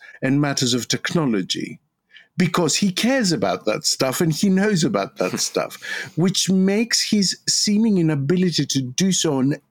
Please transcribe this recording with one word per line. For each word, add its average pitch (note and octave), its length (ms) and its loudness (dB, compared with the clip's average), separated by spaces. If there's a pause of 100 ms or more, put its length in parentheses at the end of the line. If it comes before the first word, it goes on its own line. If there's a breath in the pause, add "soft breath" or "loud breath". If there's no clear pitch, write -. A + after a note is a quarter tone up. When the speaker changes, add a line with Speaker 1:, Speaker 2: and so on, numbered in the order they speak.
(220 loud breath)
Speaker 1:
and C3+ 180 0
matters C3 360 0
of A#2 120 -4
technology - 920 -2 (580 loud breath)
because - 380 0
he G3+ 160 2
cares A3+ 400 0
about F#2 340 -2
that G#2+ 200 -2
stuff - 360 0
and D#3+ 100 2
he G3 180 2
knows F#3+ 340 2
about G2+ 340 0
that F#2+ 220 -2
Speaker 2:
<laughs> - 0 -
Speaker 1:
stuff, - 420 -4 (340 loud breath)
which E3+ 340 0
makes G3 600 2
his G3+ 300 0 (100)
seeming G#3 480 2
inability D#3 720 0
to C3+ 160 -2
do E3+ 280 0
so D#3 280 0
on C#3 160 2 (160)